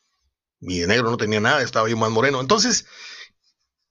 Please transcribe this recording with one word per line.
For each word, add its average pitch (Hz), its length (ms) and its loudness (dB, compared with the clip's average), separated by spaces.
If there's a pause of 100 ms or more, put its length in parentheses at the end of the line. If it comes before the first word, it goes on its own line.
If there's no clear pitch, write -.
(600)
y 90 200 -4
de 85 60 -2
negro 113 240 2
no 120 60 -2
tenía 107 240 0
nada, 131 220 2
estaba 113 260 0
yo 117 80 -2
más 110 140 0
moreno". 127 320 2
Entonces, 214 420 0 (1080)